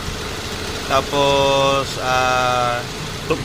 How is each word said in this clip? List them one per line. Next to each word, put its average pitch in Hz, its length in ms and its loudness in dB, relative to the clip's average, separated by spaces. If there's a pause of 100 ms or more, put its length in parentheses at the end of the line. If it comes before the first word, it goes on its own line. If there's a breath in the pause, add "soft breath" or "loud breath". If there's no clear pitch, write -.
(880)
tapos, 139 1120 2
ah, 127 760 2 (480)
tu-, - 180 -2